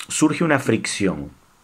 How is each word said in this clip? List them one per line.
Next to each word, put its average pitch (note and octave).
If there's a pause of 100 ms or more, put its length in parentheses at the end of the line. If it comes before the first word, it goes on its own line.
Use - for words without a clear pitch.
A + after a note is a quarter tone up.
surge -
una D3
fricción. F#2+ (280)